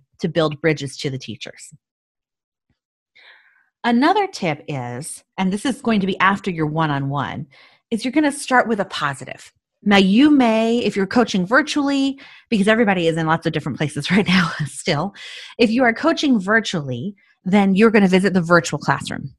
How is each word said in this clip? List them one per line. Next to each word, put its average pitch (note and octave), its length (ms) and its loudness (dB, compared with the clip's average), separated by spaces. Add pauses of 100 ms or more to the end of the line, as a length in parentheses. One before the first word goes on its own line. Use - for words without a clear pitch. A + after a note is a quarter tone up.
(200)
to F#3+ 80 -2
build D#3 320 -2
bridges D3+ 380 -2
to D3 120 -6
the C3 80 -8
teachers. - 560 -16 (2000)
Another D4+ 420 2
tip E3+ 420 -4
is, B2 560 -8 (140)
and F#3+ 160 -2
this G#3 100 -6
is C4+ 180 -4
going A3 180 0
to F#3+ 80 -2
be F#3+ 120 -2
after G3 300 2
your D#3+ 160 -2
one-on-one, C#3+ 800 -4 (460)
is A3+ 120 -4
you're B3+ 80 -4
gonna D4 200 0
start B3+ 360 0
with A3 120 -2
a F#3 60 -2
positive. - 680 -10 (300)
Now, G3+ 140 4
you G#3 340 6
may, A#3 480 2
if G3+ 160 -2
you're G3 100 0
coaching G3+ 400 0
virtually, C#4 760 0 (300)
because G3+ 180 2
everybody G3+ 400 2
is E3 100 0
in D#3+ 100 -2
lots D#3+ 180 0
of D#3+ 80 -2
different D3+ 240 -6
places C#3+ 340 -4
<laughs> - 0 -
right G3 160 2
now F3+ 240 2 (140)
still, D#3+ 480 -4 (460)
if A3+ 100 4
you A#3+ 140 0
are A#3 100 2
coaching D4 460 0
virtually, F3+ 760 -4 (320)
then G3 280 4
you're A3 160 6
gonna G3+ 160 6
visit F#3 260 2
the F#3 80 2
virtual E3 380 2
classroom. - 600 -4